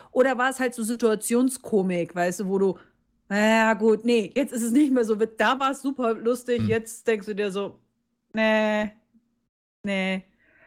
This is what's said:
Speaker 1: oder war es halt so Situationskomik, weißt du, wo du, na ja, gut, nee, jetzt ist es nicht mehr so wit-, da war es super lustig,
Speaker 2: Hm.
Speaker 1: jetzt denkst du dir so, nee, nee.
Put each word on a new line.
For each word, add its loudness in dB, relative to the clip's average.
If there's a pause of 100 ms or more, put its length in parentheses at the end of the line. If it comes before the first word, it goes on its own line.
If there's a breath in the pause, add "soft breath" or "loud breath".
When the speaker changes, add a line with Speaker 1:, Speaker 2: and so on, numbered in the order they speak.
(120)
Speaker 1:
oder 2
war 0
es -6
halt -2
so -6
Situationskomik, 0
weißt -2
du, -4
wo 0
du, 0 (500)
na -2 (300)
ja, 2
gut, 2
nee, 2
jetzt -2
ist -2
es -2
nicht 4
mehr 2
so -2
wit-, -2
da 2
war 0
es -8
super -2
lustig, -2
Speaker 2:
Hm. 0
Speaker 1:
jetzt -4
denkst -2
du -6
dir -4
so, -6 (540)
nee, 0 (920)
nee. -4 (420 soft breath)